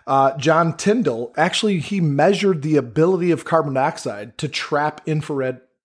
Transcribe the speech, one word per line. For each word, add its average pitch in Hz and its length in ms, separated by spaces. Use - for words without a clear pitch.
uh, 135 300
John 160 400
Tyndall, 151 600
actually, 185 440
he 196 200
measured 165 640
the 151 140
ability 165 560
of 151 120
carbon 151 300
dioxide 123 640
to 156 80
trap 151 580
infrared 139 560